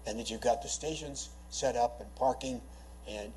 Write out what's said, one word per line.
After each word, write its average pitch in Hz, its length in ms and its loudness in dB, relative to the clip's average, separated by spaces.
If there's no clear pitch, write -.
and 110 140 -2
that 110 100 -2
you've 113 120 -2
got 117 200 6
the 131 60 -6
stations 147 640 -4
set 127 260 2
up 120 260 4
and - 140 -12
parking 127 460 4
and, 107 280 -4